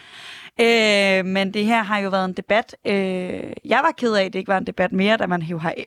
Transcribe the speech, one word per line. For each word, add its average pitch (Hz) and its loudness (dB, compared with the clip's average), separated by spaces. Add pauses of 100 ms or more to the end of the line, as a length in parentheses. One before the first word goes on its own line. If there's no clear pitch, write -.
(600)
Øh, 208 4
men 190 -2
det 208 0
her 226 2
har 208 -2
jo 196 -2
været 190 0
en 185 -4
debat. - 0
Øh, 185 -2 (220)
jeg 233 2
var 320 2
ked 233 0
af, 196 4
at 185 -6
det 190 -4
ikke 190 -6
var 190 2
en 185 -4
debat 185 -2
mere, 190 2
da 208 -2
man 175 -2
hev 165 -6
ha-, - -4